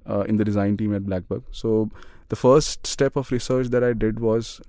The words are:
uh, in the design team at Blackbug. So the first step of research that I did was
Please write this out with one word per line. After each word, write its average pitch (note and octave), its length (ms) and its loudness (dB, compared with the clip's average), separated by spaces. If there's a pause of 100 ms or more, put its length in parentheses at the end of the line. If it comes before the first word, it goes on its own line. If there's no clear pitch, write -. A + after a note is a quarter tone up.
uh, G#2 220 -2
in G#2+ 80 2
the G#2+ 80 2
design G2+ 320 2
team G#2 180 -2
at G2 120 -4
Blackbug. F#2 440 -4
So A2 400 0 (380)
the - 80 -4
first - 500 4
step - 300 -2
of C3+ 160 -2
research B2+ 360 0
that B2 140 2
I B2 120 2
did A2 260 0
was A2+ 480 -2